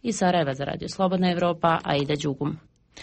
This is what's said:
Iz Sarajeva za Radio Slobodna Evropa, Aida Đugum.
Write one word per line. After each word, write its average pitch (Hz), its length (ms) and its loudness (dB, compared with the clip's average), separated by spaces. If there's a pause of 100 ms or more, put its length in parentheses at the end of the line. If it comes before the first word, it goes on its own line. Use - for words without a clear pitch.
Iz 226 160 -4
Sarajeva 175 360 2
za 135 100 -6
Radio - 260 -6
Slobodna 185 420 2
Evropa, 170 520 2
Aida 147 400 0
Đugum. 143 340 -2 (460)